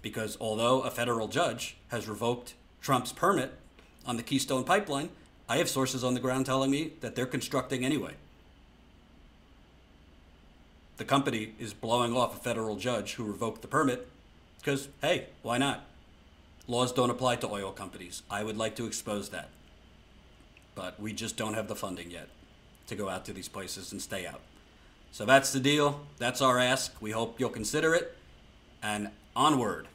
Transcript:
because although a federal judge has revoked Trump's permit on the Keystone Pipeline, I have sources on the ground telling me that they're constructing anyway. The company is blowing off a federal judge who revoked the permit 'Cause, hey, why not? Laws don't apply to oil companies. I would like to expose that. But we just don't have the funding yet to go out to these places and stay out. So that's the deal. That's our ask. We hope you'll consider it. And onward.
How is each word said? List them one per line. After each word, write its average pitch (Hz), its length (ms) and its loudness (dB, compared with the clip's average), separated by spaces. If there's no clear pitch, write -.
because 107 400 -6
although 117 400 4
a 127 100 -2
federal 117 380 0
judge 120 480 0
has 110 200 -4
revoked 120 460 -2
Trump's 131 320 0
permit 170 400 2
on 120 100 -4
the 113 60 -4
Keystone 131 420 0
Pipeline, 165 460 0
I 123 80 4
have 160 100 2
sources 131 340 0
on 123 120 2
the 123 60 0
ground 127 260 0
telling 135 240 2
me 151 300 0
that 113 140 -6
they're 127 120 0
constructing 127 580 -2
anyway. 123 300 0
The 113 80 -8
company 123 540 0
is 107 160 -10
blowing 117 420 2
off 120 180 2
a - 40 -12
federal 110 380 -2
judge 107 380 -2
who 120 100 -6
revoked 107 360 -4
the - 80 -16
permit 139 400 0
'Cause, 139 240 -2
hey, 156 260 0
why 120 160 0
not? 135 260 0
Laws 123 240 2
don't 123 200 4
apply 120 260 2
to 120 120 -4
oil 101 220 -4
companies. 90 600 -12
I 101 120 -2
would 107 140 -4
like 110 200 -2
to 117 100 -4
expose 104 420 -4
that. 80 220 -10
But 92 240 -10
we 107 140 -6
just 110 240 -6
don't 107 160 -2
have 107 160 -2
the 107 80 -6
funding 87 340 -8
yet 82 200 -14
to 110 100 -8
go 101 140 -4
out 90 160 -6
to 101 80 -10
these 92 140 -12
places 95 440 -10
and 101 80 -8
stay 92 260 -8
out. 71 140 -12
So 104 140 -6
that's 135 260 8
the 135 80 2
deal. 143 460 4
That's 123 240 -2
our 127 180 6
ask. 127 420 2
We 107 100 -6
hope 117 280 -2
you'll 123 120 2
consider 151 440 2
it. 170 220 0
And 104 280 -2
onward. 120 580 4